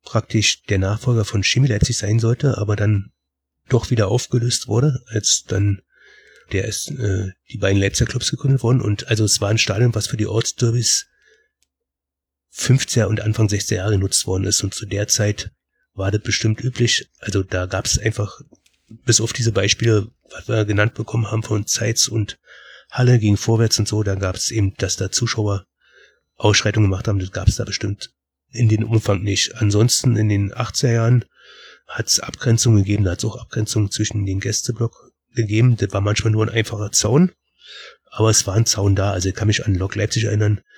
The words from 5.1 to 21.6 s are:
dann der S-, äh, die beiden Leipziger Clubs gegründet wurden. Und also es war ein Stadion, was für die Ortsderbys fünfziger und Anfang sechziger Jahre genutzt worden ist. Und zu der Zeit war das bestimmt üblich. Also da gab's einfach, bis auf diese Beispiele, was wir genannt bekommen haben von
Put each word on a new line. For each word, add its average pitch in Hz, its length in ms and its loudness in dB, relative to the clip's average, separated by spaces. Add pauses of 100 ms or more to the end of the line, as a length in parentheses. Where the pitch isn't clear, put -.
dann 101 340 0 (720)
der 101 160 -2
S-, - 220 -8
äh, 98 420 -2 (180)
die - 80 -12
beiden 98 240 2
Leipziger - 300 0
Clubs - 180 -4
gegründet 135 320 0
wurden. 117 200 2
Und 104 260 -2
also 107 180 2
es - 160 0
war 101 80 0
ein 110 80 2
Stadion, 113 380 2
was 107 100 -2
für - 120 -4
die 107 100 -2
Ortsderbys 117 800 0 (1400)
fünfziger - 560 2
und 104 120 -2
Anfang 107 300 0
sechziger 98 320 -2
Jahre 104 120 0
genutzt 95 340 0
worden 95 160 -2
ist. 98 200 0
Und 98 120 -6
zu - 100 -10
der 101 220 -4
Zeit - 440 0 (440)
war 95 160 -2
das 107 100 0
bestimmt - 420 -2
üblich. 123 460 -2 (100)
Also 101 220 -2
da 92 240 -4
gab's 95 320 -2
einfach, - 440 -4 (460)
bis 110 340 0
auf 113 120 -2
diese 113 180 0
Beispiele, 104 600 2 (180)
was - 180 -16
wir 110 180 0
genannt 104 280 0
bekommen - 380 -4
haben 110 100 -2
von 110 240 -4